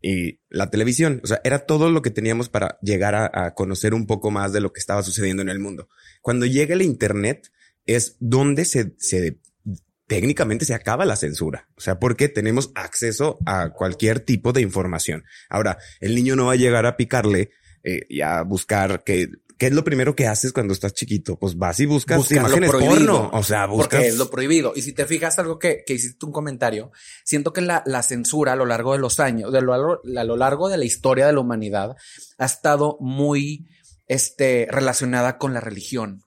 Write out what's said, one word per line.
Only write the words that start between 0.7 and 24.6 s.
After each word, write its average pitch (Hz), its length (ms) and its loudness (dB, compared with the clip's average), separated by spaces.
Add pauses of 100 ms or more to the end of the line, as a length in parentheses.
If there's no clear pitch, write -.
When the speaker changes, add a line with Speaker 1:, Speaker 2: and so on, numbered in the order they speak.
Speaker 1:
televisión. 123 520 0
O - 40 -8
sea, - 160 0
era 135 240 0
todo 156 240 4
lo 160 100 2
que 123 80 -2
teníamos 113 400 -2
para - 320 -2
llegar 101 320 0
a, 110 180 0
a 87 220 -4
conocer 98 400 -2
un 113 140 -2
poco 107 240 -2
más 98 200 -2
de 104 100 0
lo 95 120 -4
que - 60 -18
estaba 101 240 -2
sucediendo 95 400 -2
en 95 60 -4
el 98 100 -6
mundo. 98 300 -10 (320)
Cuando 123 260 0
llega 143 260 2
el 185 80 2
internet, 104 720 0 (340)
es 120 340 0
donde 139 460 2
se, 110 320 -2
se, 87 420 -2 (680)
técnicamente 113 580 0
se - 80 -2
acaba 120 320 -2
la 127 120 0
censura. 76 600 -6
O - 40 -20
sea, 92 180 -2
porque 123 300 2
tenemos 117 440 0
acceso 113 720 -4
a 92 280 -2
cualquier 107 480 0
tipo 117 320 0
de 127 80 2
información. 90 640 -4 (260)
Ahora, 101 280 -2 (220)
el 107 160 -2
niño 127 200 2
no 127 120 2
va 127 60 4
a 123 40 4
llegar 120 300 4
a 120 100 -2
picarle 104 540 2 (340)
eh, 90 240 -4
y 71 120 -6
a 82 200 0
buscar 95 640 -2
qué, 90 240 0 (280)
qué 123 100 2
es 131 60 2
lo 151 120 2
primero 139 300 0
que 127 120 2
haces 110 240 -2
cuando 104 220 0
estás 98 200 -4
chiquito. 95 460 -4
Pues 92 160 -2
vas 90 240 -2
y 143 60 4
buscas 147 320 2
Speaker 2:
Buscas 143 200 2
lo - 40 4
Speaker 1:
imágenes 175 300 4
Speaker 2:
prohibido, 139 240 6
Speaker 1:
porno. 151 360 4
O 107 120 0
sea, 101 240 0
Speaker 2:
porque 110 300 2
Speaker 1:
buscas 127 80 6
Speaker 2:
es 117 120 2
lo 127 120 0
prohibido. 135 460 0